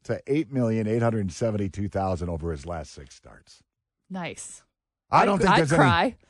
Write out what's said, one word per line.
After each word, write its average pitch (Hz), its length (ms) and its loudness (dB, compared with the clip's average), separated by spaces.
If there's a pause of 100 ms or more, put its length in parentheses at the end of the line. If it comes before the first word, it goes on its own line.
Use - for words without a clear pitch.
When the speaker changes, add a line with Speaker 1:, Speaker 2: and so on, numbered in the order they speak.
Speaker 1:
to - 240 -6
eight 147 260 -2
million 113 360 0
eight 113 140 0
hundred 110 280 0
seventy-two 104 580 -4
thousand 92 400 -4
over 82 220 -6
his 73 160 -8
last 80 260 -10
six 69 220 -20
starts. - 480 -20 (480)
Speaker 2:
Nice. - 540 -12 (440)
Speaker 1:
I 175 160 4
don't 208 120 2
Speaker 2:
I'd, - 60 0
Speaker 1:
think 190 80 6
Speaker 2:
I'd 196 80 6
Speaker 1:
there's 147 140 2
any - 60 4
Speaker 2:
cry. 185 380 4 (140)